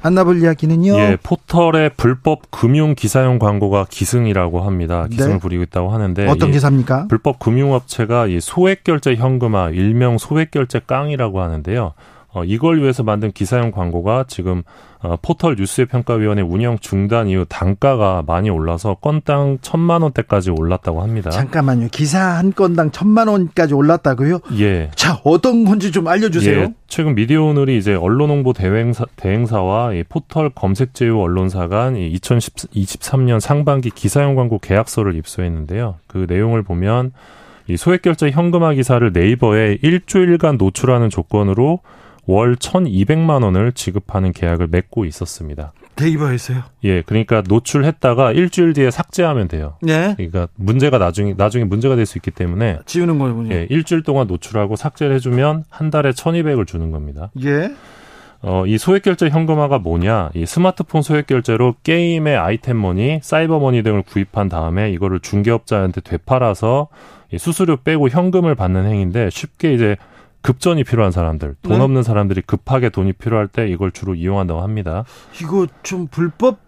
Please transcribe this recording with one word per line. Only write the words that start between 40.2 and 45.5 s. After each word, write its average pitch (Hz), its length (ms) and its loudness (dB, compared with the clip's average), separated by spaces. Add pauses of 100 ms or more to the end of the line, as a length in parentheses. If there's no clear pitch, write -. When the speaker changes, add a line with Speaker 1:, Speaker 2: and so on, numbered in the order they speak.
Speaker 2:
노출하는 117 520 2
조건으로 104 680 0 (460)
월 113 300 4
천이백만 151 880 0
원을 101 300 2
지급하는 95 580 -4
계약을 85 360 -2
맺고 90 380 -2
있었습니다. 76 680 -10 (260)